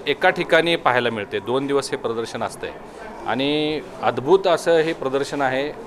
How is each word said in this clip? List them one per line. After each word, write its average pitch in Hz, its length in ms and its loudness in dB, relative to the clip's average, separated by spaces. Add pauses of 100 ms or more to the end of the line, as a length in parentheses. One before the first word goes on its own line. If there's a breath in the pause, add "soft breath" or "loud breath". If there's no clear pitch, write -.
एका 165 240 4
ठिकाणी 165 460 4
पाहायला 120 340 2
मिळते. 104 300 -4
दोन 123 260 -2
दिवस 139 240 0
हे 143 60 -2
प्रदर्शन 113 460 -4
असतंय 90 280 -6 (560 loud breath)
आणि 147 540 0 (220)
अद्भुत 127 440 2
असं 170 320 4
हे 156 140 2
प्रदर्शन 139 500 -2
आहे. 135 300 0 (140)